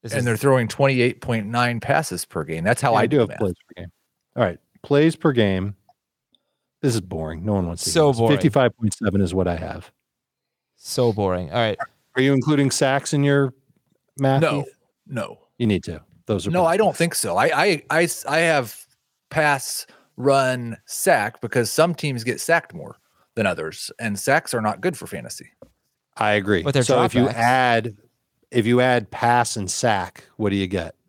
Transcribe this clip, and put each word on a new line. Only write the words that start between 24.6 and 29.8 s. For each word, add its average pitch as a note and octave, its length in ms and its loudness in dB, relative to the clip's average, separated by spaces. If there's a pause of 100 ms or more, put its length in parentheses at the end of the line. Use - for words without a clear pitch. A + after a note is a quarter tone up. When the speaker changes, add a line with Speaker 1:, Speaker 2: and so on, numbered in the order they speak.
Speaker 2:
not G#2+ 200 -4
good C3 180 -4
for - 80 -12
fantasy. - 460 -14 (640)
Speaker 3:
I G#2+ 160 0
agree. G2 320 0
Speaker 1:
But C#3+ 100 -2
they're C3 80 4
Speaker 3:
So B2+ 220 2
if - 100 -2
you B2+ 120 4
Speaker 1:
dropbacks. A#2+ 80 -2
Speaker 3:
add, A#2 640 2 (540)
if A2+ 160 0
you A#2+ 140 4
add B2 320 2
pass A#2+ 440 2
and F#2+ 140 -6
sack, G2+ 540 -2 (120)